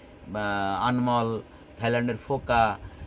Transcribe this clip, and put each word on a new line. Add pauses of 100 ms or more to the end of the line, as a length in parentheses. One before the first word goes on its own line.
(280)
বা,
আনমল, (380)
থাইল্যান্ডের
ফোকা, (280)